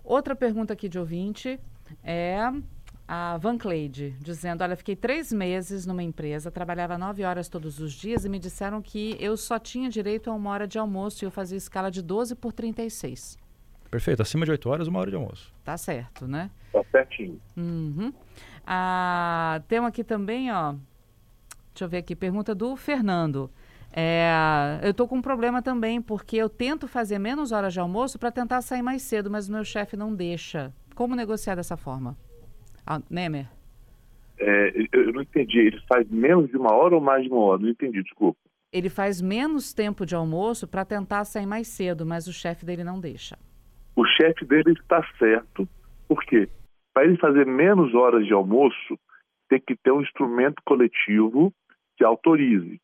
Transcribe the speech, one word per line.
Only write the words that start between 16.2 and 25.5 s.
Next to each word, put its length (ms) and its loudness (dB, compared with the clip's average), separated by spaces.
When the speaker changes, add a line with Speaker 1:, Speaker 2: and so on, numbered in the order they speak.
Speaker 1:
né? 220 -6
Speaker 3:
Tá 100 2
certinho. 480 -2
Speaker 1:
Uhum. 540 -6
Ah, 1000 -2
temos 220 0
aqui 140 -8
também, 480 -4
ó, 220 -2
deixa 120 -8
eu 40 -8
ver 80 -4
aqui, 180 -6
pergunta 400 -4
do 200 -4
Fernando. 720 0
É, 840 2
eu 100 2
tô 140 0
com 100 -6
um 40 -2
problema 400 0